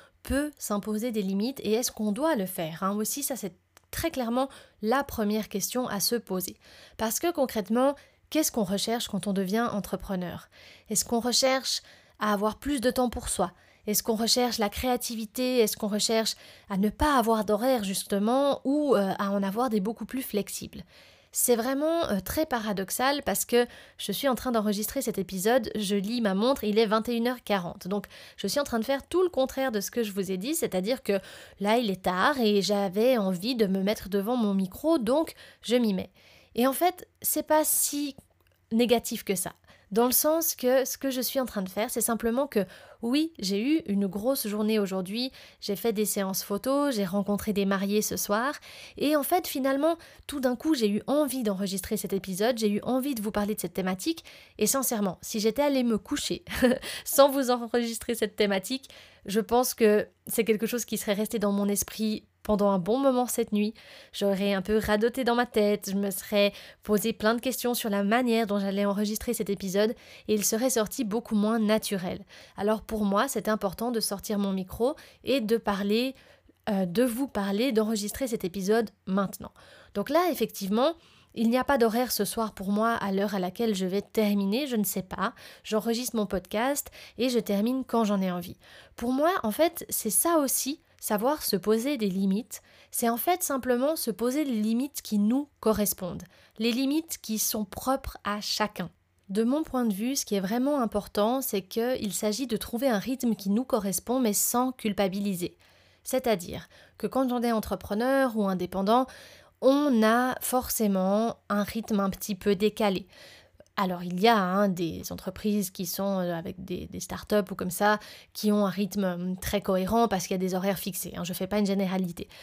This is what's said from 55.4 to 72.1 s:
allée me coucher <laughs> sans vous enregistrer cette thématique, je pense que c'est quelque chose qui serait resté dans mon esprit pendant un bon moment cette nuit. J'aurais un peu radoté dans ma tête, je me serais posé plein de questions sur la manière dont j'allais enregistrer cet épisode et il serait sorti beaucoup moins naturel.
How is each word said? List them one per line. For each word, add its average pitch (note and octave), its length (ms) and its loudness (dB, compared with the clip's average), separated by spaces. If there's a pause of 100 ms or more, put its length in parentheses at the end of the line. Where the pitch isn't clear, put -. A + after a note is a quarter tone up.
allée C#4 220 2
me A3+ 140 2
coucher - 460 -4 (180)
<laughs> - 420 2
sans C#4 260 6
vous C4 220 0
enregistrer A#3 640 -2
cette G#3 180 -4
thématique, G3+ 540 0 (380)
je G3+ 120 0
pense A#3+ 360 2
que G#3 340 4 (180)
c'est - 180 0
quelque A3 220 2
chose A#3 200 -4
qui G#3+ 120 -4
serait - 140 -2
resté G#3+ 260 -2
dans G3+ 140 2
mon G3+ 160 0
esprit G#3+ 580 -2 (180)
pendant G3+ 260 2
un G3 80 4
bon G3+ 200 0
moment B3+ 280 2
cette A#3 240 -2
nuit. G#3 240 0 (380)
J'aurais G3+ 420 0
un F#3+ 80 0
peu G#3+ 160 0
radoté A3 460 0
dans A#3+ 100 4
ma A#3+ 120 2
tête, G#3 440 2
je F#3+ 60 0
me G3+ 160 0
serais G3+ 400 2 (320)
posé G#3+ 280 2
plein A3 220 2
de A#3+ 60 -2
questions B3 340 -2
sur A3+ 160 -2
la G3+ 140 2
manière A3+ 420 4
dont G3+ 140 0
j'allais G3 240 0
enregistrer G#3 500 -2
cet G3+ 160 -4
épisode G3+ 460 0 (320)
et G#3+ 60 2
il G#3 100 0
serait A#3 260 2
sorti A3 320 0
beaucoup A3 320 -2
moins G#3+ 240 2
naturel. G3 640 0 (320)